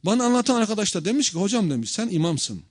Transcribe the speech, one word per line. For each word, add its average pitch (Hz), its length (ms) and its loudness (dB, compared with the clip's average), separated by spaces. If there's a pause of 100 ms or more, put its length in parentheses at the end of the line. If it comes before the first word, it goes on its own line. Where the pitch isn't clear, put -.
Bana 233 200 2
anlatan 247 300 2
arkadaş 214 400 0
da 160 100 -2
demiş 254 260 0
ki, 165 60 -6
"Hocam," 196 320 0
demiş, 123 220 -2
"sen 226 180 -4
imamsın. 156 600 -2